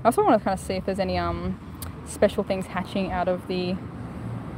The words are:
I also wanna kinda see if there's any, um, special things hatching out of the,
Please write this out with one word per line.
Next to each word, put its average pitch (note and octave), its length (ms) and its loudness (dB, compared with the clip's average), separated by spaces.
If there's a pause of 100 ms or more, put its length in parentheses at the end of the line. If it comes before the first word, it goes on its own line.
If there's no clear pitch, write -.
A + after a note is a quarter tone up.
I - 20 0
also D#4 180 6
wanna C4+ 160 8
kinda G3 180 0
see F#3+ 180 -4
if F#3 100 -2
there's F#3+ 140 0
any, F#3 180 0
um, F3 420 -2 (460)
special - 380 2
things F#3+ 240 -2
hatching F#3+ 440 -2
out F3+ 160 0
of F3+ 200 0
the, F3+ 280 0 (840)